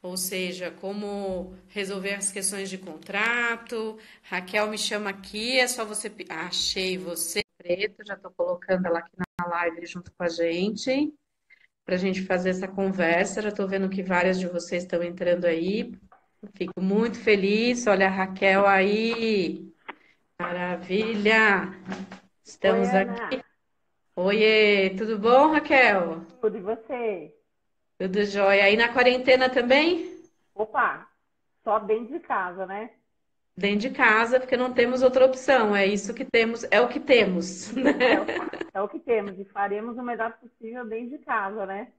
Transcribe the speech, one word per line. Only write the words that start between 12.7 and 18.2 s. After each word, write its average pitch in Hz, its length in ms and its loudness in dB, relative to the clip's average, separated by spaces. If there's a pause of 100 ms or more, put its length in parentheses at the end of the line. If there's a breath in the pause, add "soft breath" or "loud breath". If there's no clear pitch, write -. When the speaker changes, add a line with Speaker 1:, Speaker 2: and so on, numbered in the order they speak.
Speaker 1:
Já 208 100 -2
tô 202 140 -4
vendo 190 240 -2
que 190 120 -6
várias 185 380 2
de 180 80 -4
vocês 175 360 -6
estão 175 180 -2
entrando 175 440 -2
aí. 190 460 -2 (640)
Fico 180 240 -8
muito 214 380 0
feliz. 220 680 2
Olha 190 220 4
a - 20 4
Raquel 190 560 2